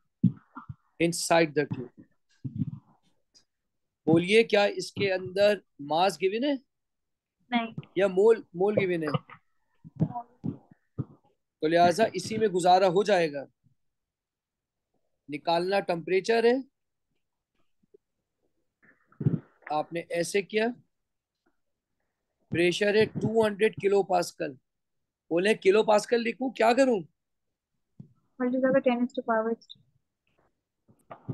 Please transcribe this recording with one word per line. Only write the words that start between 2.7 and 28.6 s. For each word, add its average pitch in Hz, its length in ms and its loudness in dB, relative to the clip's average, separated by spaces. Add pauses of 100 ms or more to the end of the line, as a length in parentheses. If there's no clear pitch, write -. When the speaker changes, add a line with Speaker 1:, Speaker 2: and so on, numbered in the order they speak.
Speaker 1:
बोलिए, 180 360 4
क्या 202 220 2
इसके 196 440 -4
अंदर 185 520 0 (200)
mass 160 360 0
given 196 260 -2
है? 285 160 -2 (960)
Speaker 2:
नहीं। 226 200 -4 (240)
Speaker 1:
या 196 100 2
mole, 196 360 4 (120)
mole 202 200 0
given 180 280 -2
है? - 360 -6 (2250)
तो 156 60 -2
लिहाजा 175 380 4 (100)
इसी 202 220 -8
में 214 120 0
गुजारा 180 380 4
हो 185 160 2
जाएगा। 165 440 0 (1800)
निकालना 170 500 -2
temperature 190 680 0
है, 254 180 4 (3000)
आपने 160 380 -6
ऐसे 170 300 -4
किया, 214 260 -2 (1800)
Pressure 180 460 0
है 220 80 4
टू 220 380 -2
हंड्रेड 214 380 -2
किलो 196 220 2
पास्कल। 170 540 -4 (760)
बोले 185 240 2
किलो 202 280 4
पास्कल 214 380 2
लिखूं, 233 300 -6
क्या 226 220 2
करूं? 247 280 2 (1400)
Speaker 2:
Multiply 254 340 0